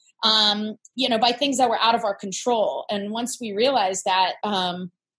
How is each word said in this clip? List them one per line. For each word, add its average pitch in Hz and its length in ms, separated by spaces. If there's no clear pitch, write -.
um, 214 540
you 254 120
know, 226 120
by 240 120
things 262 280
that 254 100
were 226 100
out - 140
of 233 100
our 202 120
control. 202 760
And 202 220
once 240 280
we 226 120
realize 202 520
that, 185 400
um, 185 480